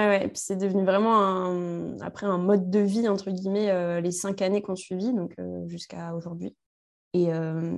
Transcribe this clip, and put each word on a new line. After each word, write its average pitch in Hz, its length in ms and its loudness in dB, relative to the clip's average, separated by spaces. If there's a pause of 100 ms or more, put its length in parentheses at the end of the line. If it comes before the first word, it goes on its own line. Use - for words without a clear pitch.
ouais. 196 160 4
Et - 20 -2
puis, - 160 -8
c'est 196 140 -4
devenu 190 260 2
vraiment 214 340 6
un, 180 840 0
après 175 240 -10
un 190 120 2
mode 185 320 2
de 202 100 4
vie, 208 280 2
entre 196 240 -2
guillemets, 190 380 -2
euh, 175 320 0
les 175 100 0
cinq 196 300 -4
années 202 200 2
qu'on 190 140 -6
suivit, 185 380 -4
donc, 175 260 -2
euh, 180 280 -8
jusqu'à 170 460 -10
aujourd'hui. 170 400 -8 (600)
Et, 175 200 4
euh, 160 440 -2